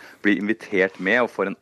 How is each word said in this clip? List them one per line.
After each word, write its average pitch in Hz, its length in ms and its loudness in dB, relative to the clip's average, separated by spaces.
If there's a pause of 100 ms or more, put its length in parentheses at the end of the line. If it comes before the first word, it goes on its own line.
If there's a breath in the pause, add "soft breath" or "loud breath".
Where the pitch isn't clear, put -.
(220 loud breath)
blir 104 160 4
invitert 101 600 -2
med 107 220 2
og 113 80 -2
får 98 180 -4
en 98 140 -8